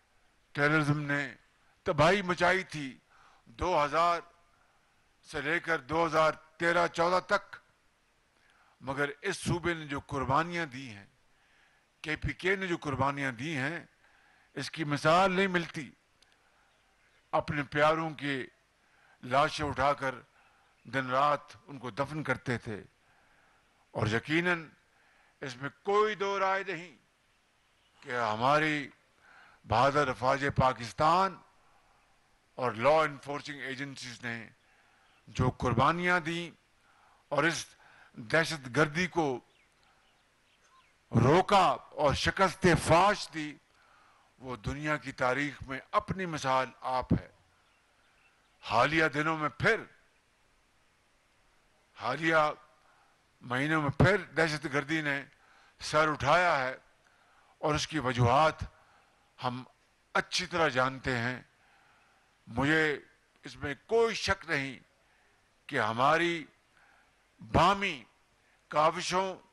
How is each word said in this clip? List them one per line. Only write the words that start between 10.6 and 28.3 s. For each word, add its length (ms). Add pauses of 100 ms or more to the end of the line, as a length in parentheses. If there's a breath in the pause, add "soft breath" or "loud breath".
दी 180
हैं, 200 (960 soft breath)
केपीके 520
ने 120
जो 120
कुर्बानियां 560
दी 180
हैं, 360 (680 soft breath)
इसकी 300
मिसाल 460
नहीं 180
मिलती। 420 (1400 soft breath)
अपने 320
प्यारों 480
की 220 (880 soft breath)
लाशें 420
उठाकर 580 (640 soft breath)
दिन 240
रात 440 (160)
उनको 240
दफन 300
करते 360
थे। 220 (1120 soft breath)
और 160
यकीनन 600 (720 soft breath)
इसमें 280 (160)
कोई 320
दो 220
राय 240
नहीं 280 (1120)
कि 80
हमारी 800 (760 soft breath)